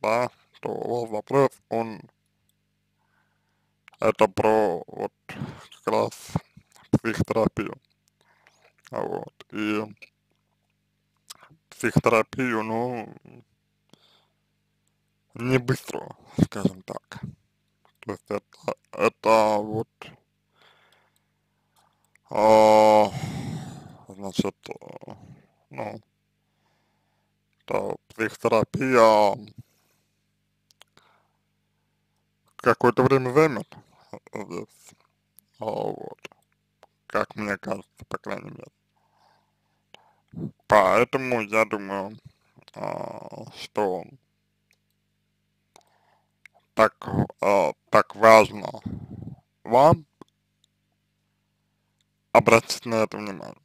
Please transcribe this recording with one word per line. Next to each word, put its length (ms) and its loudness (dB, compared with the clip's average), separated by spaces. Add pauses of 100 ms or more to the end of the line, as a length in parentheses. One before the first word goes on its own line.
да, 280 0 (300)
то 140 -8
ваш 380 -6
запрос, 400 2 (180)
он, 320 -6 (2000)
это 280 2
про 600 0
вот 260 -10 (140)
как 680 -10
раз 180 0 (800)
психотерапию. 880 -2 (1120)
Вот. 420 -8 (180)
И 320 -4 (1900)
психотерапию, 920 -2
ну, 500 -6 (2250)
не 240 -2
быстро, 580 -6 (280)
скажем 400 -4
так. 360 -14 (800)
То 120 -12
есть 180 -12
это, 480 -8 (140)
это 680 2
вот, 300 -6 (2500)
а, 840 6 (960)
значит, 480 -6 (140)
э, 440 -20 (560)
ну, 320 -12 (1600)
это 360 -6 (120)
психотерапия 1300 2 (3250)
какое-то 460 2
время 300 2
займет, 340 2 (640)
э, 140 -12
здесь. 500 -16 (640)
А, 60 -10
вот. 540 -8 (880)
Как 280 -4
мне 220 -4
кажется, 500 -12
по 100 -10
крайней 340 -10
мере. 200 -20 (2000)
Поэтому 720 2
я 240 0
думаю, 540 -8 (540)
а, 720 -12 (100)
что 480 -4 (2750)
так, 200 0 (480)
а, 300 2 (180)
так 260 2
важно 540 6 (960)
вам 420 4 (2250)
обратить 520 4
на 100 -4
это 220 -2
внимание. 480 -12